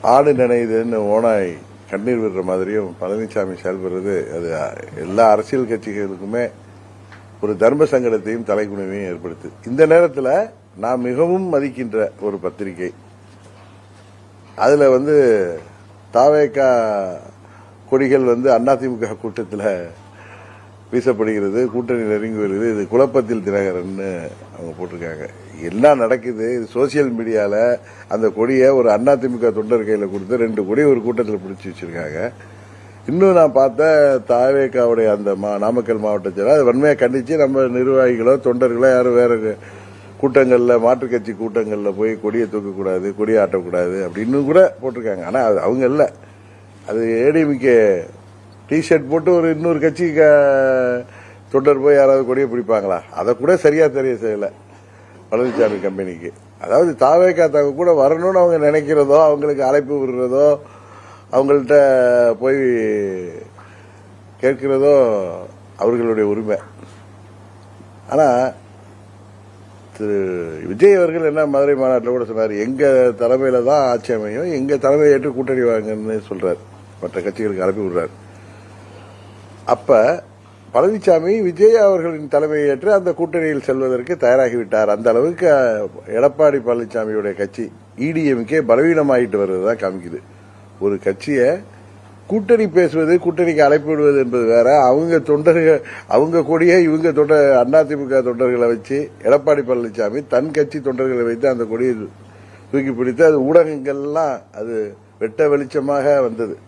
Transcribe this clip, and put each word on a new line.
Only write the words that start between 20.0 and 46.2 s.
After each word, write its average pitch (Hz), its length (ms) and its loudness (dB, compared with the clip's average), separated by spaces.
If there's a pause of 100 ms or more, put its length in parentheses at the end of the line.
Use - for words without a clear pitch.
வீசப்படுகிறது, 110 720 -2
கூட்டணி 120 380 -4
நெருங்கி 107 360 -4
வருகிறது, 104 340 -2
இது 101 140 -4
குழப்பத்தில் 120 580 0
தினகரன்னு 98 640 -4 (440)
அவங்க 85 260 -16
போட்டிருக்காங்க. 85 480 -12 (440)
என்ன 127 260 4
நடக்குது? 117 580 -2
இது 117 200 -6
சோசியல் 135 380 0
மீடியால 110 440 -2 (520)
அந்த 110 220 -2
கொடியை 131 400 2
ஒரு 127 200 4
அதிமுக 120 640 0
தொண்டர் 107 360 -2
கையில 104 240 -2
கொடுத்து 101 260 -6
ரெண்டு 110 280 -2
கொடி 117 180 0
ஒரு 135 160 2
கூட்டத்துல 110 400 -4
பிடிச்சி 95 280 -14
வச்சிருக்காங்க. 85 520 -10 (880)
இன்னும் 180 320 4
நான் 139 200 4
பார்த்தேன், 147 400 2 (280)
தாவேக்காவுடைய 123 840 2
அந்த 101 240 0
மா-, 101 220 -4
நாமக்கல் 110 480 -2
மாவட்ட 101 240 -2
செயலர் 101 260 2
அதை 143 100 4
வன்மையா 135 300 2
கண்டிச்சு, 131 420 -2
நம்ம 135 300 0 (100)
நிர்வாகிகளோ 127 600 2
தொண்டர்களோ 123 520 2
யாரும் 123 300 2
வேற 110 340 0 (640)
கூட்டங்கள்ல, 127 580 4
மாற்றுக் 120 320 0
கட்சி 113 200 -4
கூட்டங்கள்ல 104 640 -4
போய் 107 240 -2
கொடியை 110 260 -2
தூக்கக்கூடாது, 95 680 -6
கொடியை 107 280 0
ஆட்டக்கூடாது 90 600 -2
அப்படின்னு 113 400 -4
கூட 160 180 4 (200)
போட்டிருக்காங்க. 113 440 -6
ஆனா 113 180 -2
அது 104 160 2
அவங்க 123 260 0
இல்ல, 147 180 2 (840)